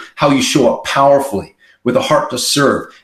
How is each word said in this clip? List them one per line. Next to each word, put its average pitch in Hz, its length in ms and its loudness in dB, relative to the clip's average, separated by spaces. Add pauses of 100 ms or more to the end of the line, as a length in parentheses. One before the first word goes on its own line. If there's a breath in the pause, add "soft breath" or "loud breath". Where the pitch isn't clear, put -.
(140 loud breath)
how 143 160 0
you 135 120 2
show 131 300 2
up - 120 -8
powerfully 139 720 0 (260 soft breath)
with 123 140 -2
a - 60 2
heart - 260 0
to 127 100 -8
serve. - 640 0